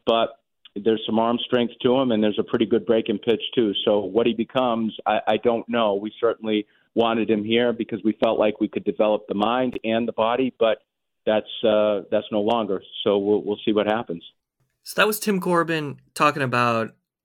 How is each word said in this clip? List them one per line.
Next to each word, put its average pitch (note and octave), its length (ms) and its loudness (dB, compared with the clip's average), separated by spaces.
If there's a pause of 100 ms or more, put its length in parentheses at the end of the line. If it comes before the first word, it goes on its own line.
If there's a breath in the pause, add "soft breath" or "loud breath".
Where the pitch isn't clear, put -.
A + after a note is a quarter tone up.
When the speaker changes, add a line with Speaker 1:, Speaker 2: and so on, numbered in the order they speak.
Speaker 1:
but A2+ 320 2 (360)
there's G#2+ 300 0
some A2 140 0
arm A#2 260 2
strength A#2+ 380 0
to B2+ 160 4
him, C3 140 0
and G#2+ 120 2
there's G#2+ 140 0
a G#2+ 40 2
pretty A#2 220 0
good G#2+ 220 2
breaking A2 320 2
pitch, A2 240 0 (120)
too. G#2+ 200 2 (100)
So G#2 160 2
what G2+ 260 0
he A#2 60 2
becomes, A2+ 720 -2
I, G#2+ 240 0
I G#2+ 80 2
don't A#2 320 0
know. A2+ 280 0
We G#2 220 -6
certainly A2 480 0 (280)
wanted A2+ 360 2
him G#2 140 0
here A#2 300 2
because A2 280 -6
we G#2+ 220 0
felt A2+ 140 2
like G#2+ 220 0
we G#2+ 80 0
could G#2 160 -8
develop G#2+ 440 0
the - 60 -4
mind A#2+ 500 0
and A2+ 240 -2
the A2 40 -6
body, A#2+ 460 0
but A2 200 2 (480)
that's, G#2+ 200 0 (160)
uh, G#2+ 480 2
that's G#2 220 -2
no G#2+ 80 0
longer. G#2 420 -2 (220)
So G#2 140 4
we'll, G2+ 240 2
we'll G#2 240 -6
see A2+ 60 2
what G2+ 140 2
happens. G#2+ 380 -4 (580)
Speaker 2:
So - 180 -10
that G3 60 4
was G#3+ 140 -2
Tim G3 200 0
Corbin E3 600 -2 (140)
talking D3 280 0
about A#2+ 520 0 (300)